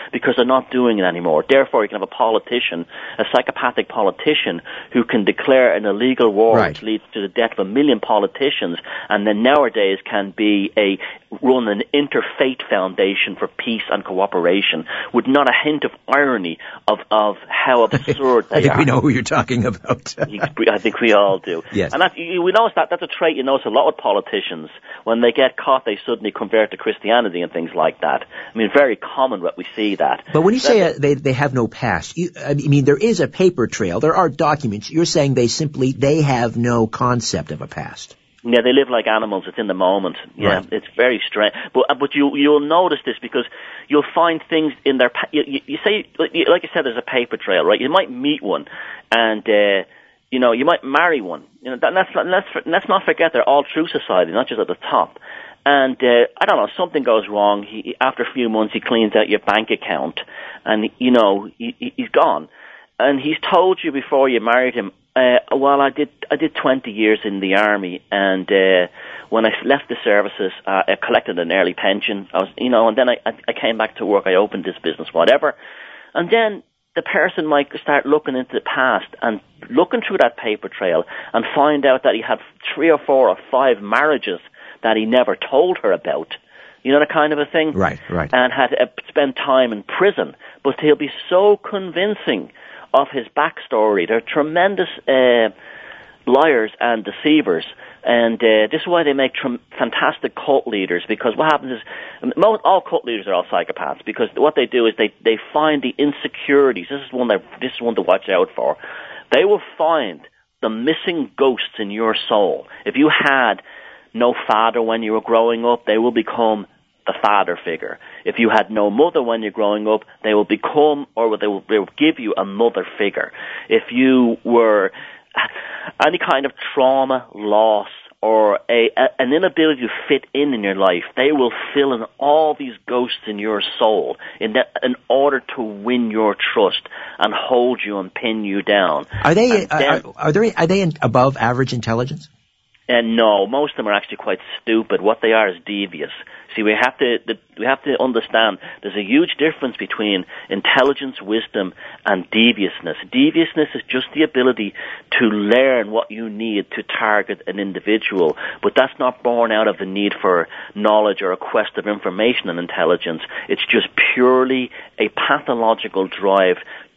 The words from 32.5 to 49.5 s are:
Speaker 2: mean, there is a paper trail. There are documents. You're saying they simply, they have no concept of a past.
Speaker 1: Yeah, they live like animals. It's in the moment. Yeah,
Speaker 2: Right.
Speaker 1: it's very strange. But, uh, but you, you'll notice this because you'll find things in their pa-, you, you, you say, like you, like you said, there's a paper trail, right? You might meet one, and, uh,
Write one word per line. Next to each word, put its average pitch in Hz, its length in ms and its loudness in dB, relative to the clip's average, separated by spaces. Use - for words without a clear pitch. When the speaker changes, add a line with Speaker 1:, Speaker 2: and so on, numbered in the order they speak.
Speaker 2:
mean, 143 300 2
there 143 120 4
is 220 220 0
a 135 80 2
paper 175 400 0
trail. 92 320 -4
There 156 160 2
are 175 140 2
documents. 143 600 -2
You're 165 160 0
saying 143 300 0
they 123 120 2
simply, 135 440 -2
they 139 320 2
have 120 340 0
no 120 300 2
concept 113 640 -4
of 76 100 -10
a - 60 -12
past. - 480 -14
Speaker 1:
Yeah, 117 200 4
they 127 100 4
live 135 160 4
like 113 180 0
animals. 107 400 -2
It's 90 100 -12
in 107 100 -4
the 92 60 -2
moment. 92 440 0
Yeah, 101 140 -2
Speaker 2:
Right. 95 220 -2
Speaker 1:
it's 104 140 -6
very 120 320 2
strange. 107 260 0
But, 127 160 2
uh, 143 60 2
but 139 180 -4
you, 143 220 0
you'll 147 320 4
notice 160 380 2
this 127 140 -4
because 123 260 -6
you'll 147 260 2
find 165 360 2
things 156 240 0
in 135 140 2
their 123 120 4
pa-, - 220 -6
you, 147 160 0
you, 139 180 -6
you 139 180 -10
say, 208 240 0
like 156 140 0
you, 165 140 0
like 175 160 4
you 160 100 -12
said, 156 120 -2
there's 117 120 -4
a 120 40 -4
paper 120 360 -4
trail, 90 260 0
right? 107 180 2
You 131 80 -2
might 175 220 0
meet 135 320 -4
one, 82 220 -4
and, 110 380 2
uh, 101 380 2